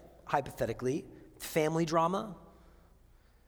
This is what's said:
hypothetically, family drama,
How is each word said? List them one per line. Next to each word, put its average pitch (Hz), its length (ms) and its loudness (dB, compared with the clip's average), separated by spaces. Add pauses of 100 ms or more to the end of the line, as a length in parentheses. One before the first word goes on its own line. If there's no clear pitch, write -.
(240)
hypothetically, 127 800 0 (340)
family 165 460 2
drama, 170 500 2 (1120)